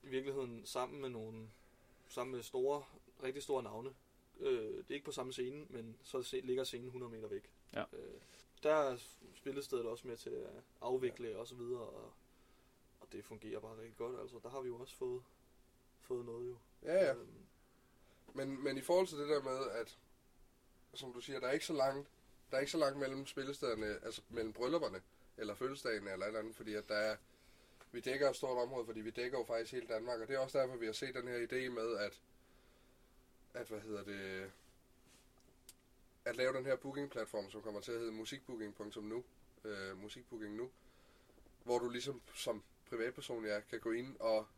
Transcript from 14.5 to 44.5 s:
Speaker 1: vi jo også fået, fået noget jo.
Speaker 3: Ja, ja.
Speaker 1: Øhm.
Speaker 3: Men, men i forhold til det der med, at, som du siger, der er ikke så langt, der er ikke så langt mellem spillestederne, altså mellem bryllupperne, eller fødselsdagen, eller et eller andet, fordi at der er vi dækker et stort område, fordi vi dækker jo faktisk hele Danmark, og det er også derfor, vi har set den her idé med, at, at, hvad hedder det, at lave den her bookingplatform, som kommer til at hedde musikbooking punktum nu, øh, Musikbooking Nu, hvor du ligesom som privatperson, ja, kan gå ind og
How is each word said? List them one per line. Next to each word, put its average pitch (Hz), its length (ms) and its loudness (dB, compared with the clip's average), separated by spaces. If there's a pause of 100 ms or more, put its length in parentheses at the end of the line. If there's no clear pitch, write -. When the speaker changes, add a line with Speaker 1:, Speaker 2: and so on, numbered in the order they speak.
Speaker 1:
vi 127 80 -4
jo 120 80 -4
også 127 200 -12
fået, 127 260 -2 (800)
fået 120 260 -2
noget 120 220 -6
jo. - 100 -8 (240)
Speaker 3:
Ja, 160 120 0 (100)
ja. 131 100 6
Speaker 1:
Øhm. 120 140 -6 (1080)
Speaker 3:
Men, 135 300 -2
men 135 140 2
i - 20 0
forhold 180 260 8
til 156 120 -6
det 147 100 0
der 147 140 6
med, 131 280 0
at, 113 280 -4 (960)
som 127 180 -8
du 120 80 -6
siger, 135 200 -2
der 123 60 2
er 131 60 6
ikke 160 140 4
så 175 60 0
langt, 135 360 6 (420)
der 131 60 4
er 135 40 8
ikke 143 120 2
så 165 60 4
langt 139 200 6
mellem 135 280 0
spillestederne, 131 600 0 (180)
altså 113 240 -6
mellem 113 240 0
bryllupperne, 120 500 2 (340)
eller 104 180 -4
fødselsdagen, 120 540 0
eller 95 160 0
et 107 40 2
eller 110 120 0
andet, 113 160 -6
fordi 107 180 -6
at 104 140 -2
der 107 60 2
er 107 220 4 (760)
vi 120 60 -2
dækker 135 300 6
et - 60 -2
stort 127 220 2
område, 120 280 2
fordi 110 140 -4
vi 110 100 -2
dækker 123 280 0
jo 117 60 2
faktisk 117 280 0
hele 123 140 -2
Danmark, 113 340 0
og 113 80 -4
det 139 60 0
er 135 40 4
også 131 200 4
derfor, 131 180 4
vi 113 100 0
har 110 60 0
set 127 220 -2
den 123 140 -2
her 120 180 2
idé 127 240 0
med, 113 260 0
at, 101 240 -2 (1300)
at, 120 140 -4
hvad 107 120 -4
hedder 104 240 -4
det, 95 460 -4 (1700)
at 117 120 2
lave 131 160 4
den 131 120 0
her 135 120 4
bookingplatform, 127 720 -2
som 107 120 -8
kommer 104 180 -4
til 120 120 -6
at 117 60 0
hedde 117 140 0
musikbooking 110 600 -6
punktum 104 300 -6
nu, 113 200 -4 (400)
øh, 95 340 -4
Musikbooking 107 580 -8
Nu, 127 140 -4 (920)
hvor 120 140 6
du 120 100 2
ligesom 123 340 -2 (120)
som 110 280 0 (280)
privatperson, 117 540 -2
ja, 104 160 2 (100)
kan 113 100 -2
gå 113 100 2
ind 120 300 0
og 110 260 6 (120)